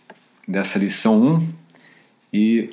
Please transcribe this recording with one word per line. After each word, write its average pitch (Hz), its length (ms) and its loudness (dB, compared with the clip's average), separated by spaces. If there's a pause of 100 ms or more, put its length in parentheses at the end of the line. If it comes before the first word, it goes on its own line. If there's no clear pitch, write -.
(480)
dessa 95 300 -4
lição 107 440 2
um 160 260 2 (840)
e 110 420 0